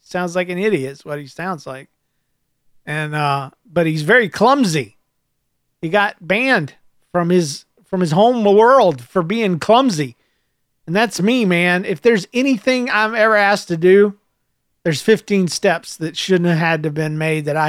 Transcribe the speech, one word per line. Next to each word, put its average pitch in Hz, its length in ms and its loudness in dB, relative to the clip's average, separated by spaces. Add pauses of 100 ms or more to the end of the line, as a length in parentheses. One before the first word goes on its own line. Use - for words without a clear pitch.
Sounds 180 340 -8
like 180 140 -4
an 180 80 -8
idiot 180 340 -2
is - 140 -20
what 147 140 -10
he 143 80 -16
sounds 170 400 -12
like. 135 220 -16 (960)
And, 151 280 -6
uh, 143 380 -4 (140)
but 170 200 -2
he's 156 160 -2
very 208 260 2
clumsy. 196 680 0 (840)
He 160 80 -6
got 202 300 0
banned 196 540 -2 (380)
from 175 180 -2
his, 170 360 0 (200)
from 185 160 -4
his 160 100 -2
home 226 320 2
world 208 580 4
for 180 200 -2
being 190 380 -2
clumsy. 208 560 2 (720)
And 165 80 -6
that's 214 260 -2
me, 233 240 0
man. 180 400 0
If 180 160 -6
there's 233 320 2
anything 254 560 -2
I'm 220 240 -2
ever 220 220 2
asked 202 320 0
to 170 100 -4
do, 196 400 4 (640)
there's 156 200 -4
fifteen 202 440 0
steps - 500 -4
that 160 200 -8
shouldn't 175 320 0
have 165 80 2
had 165 240 0
to 156 80 -4
been 156 300 -6
made 156 260 -4
that 147 100 -4
I 156 140 0